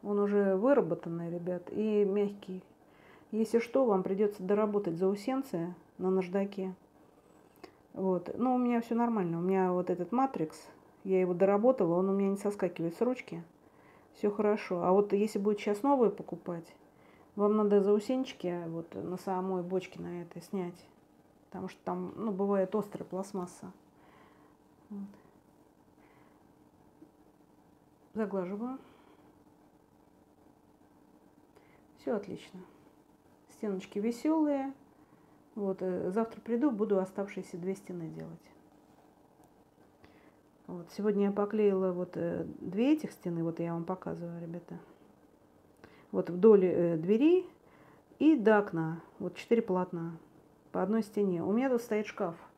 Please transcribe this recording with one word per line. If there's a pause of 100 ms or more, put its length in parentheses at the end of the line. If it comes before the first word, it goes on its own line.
Он
уже
выработанный,
ребят,
и
мягкий. (680)
Если
что,
вам
придётся
доработать
заусенцы (240)
на
наждаке. (1200)
Вот.
Но
у
меня
всё
нормально.
У
меня
вот
этот
матрикс, (460)
я
его
доработала,
он
у
меня
не
соскакивает
с
ручки. (720)
Всё
хорошо.
А
вот
если
будете
щас
новые
покупать, (600)
вам
надо
заусенчики
вот
на
самой
бочке
на
этой
снять. (640)
Потому
что
там,
ну,
бывает
острая
пластмасса. (1200)
Вот. (3000)
Заглаживаю. (3250)
Всё
отлично. (920)
Стеночки
весёлые. (840)
Вот,
э,
завтра
приду,
буду
оставшиеся
две
стены
делать. (2250)
Вот.
Сегодня
я
поклеила
вот,
э, (160)
две
этих
стены,
вот
я
вам
показываю,
ребята. (1300)
Вот
вдоль,
э,
двери (760)
и
до
окна. (180)
Вот
четыре
полотна (540)
по
одной
стене.
У
меня
тут
стоит
шкаф. (220)